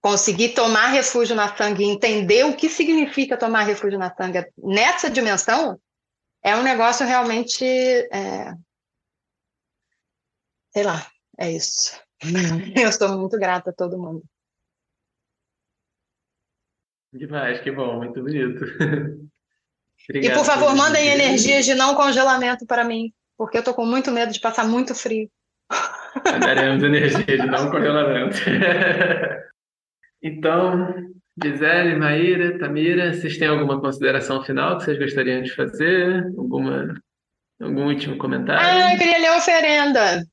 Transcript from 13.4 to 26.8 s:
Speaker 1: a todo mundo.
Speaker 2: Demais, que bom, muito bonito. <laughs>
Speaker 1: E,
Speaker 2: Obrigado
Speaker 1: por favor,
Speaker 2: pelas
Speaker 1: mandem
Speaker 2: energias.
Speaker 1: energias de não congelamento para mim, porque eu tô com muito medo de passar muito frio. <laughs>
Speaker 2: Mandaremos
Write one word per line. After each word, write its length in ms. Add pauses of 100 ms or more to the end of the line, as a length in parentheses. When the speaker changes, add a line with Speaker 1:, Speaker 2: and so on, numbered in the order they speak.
Speaker 1:
a 40
todo 240
mundo. 240 (3000)
Speaker 2:
Demais, 480
que 100
bom, 280
muito 240
bonito. 420
<laughs> 680 (760)
Speaker 1:
E, 120
Speaker 2:
Obrigado 180
Speaker 1:
por 80
favor, 220
Speaker 2:
pelas 120
Speaker 1:
mandem 280
Speaker 2:
energias. 400
Speaker 1:
energias 180
de 100
não 200
congelamento 720
para 180
mim, 260 (280)
porque 180
eu 80
tô 80
com 140
muito 240
medo 240
de 40
passar 300
muito 260
frio. 360 (400)
<laughs> 600
Speaker 2:
Mandaremos 520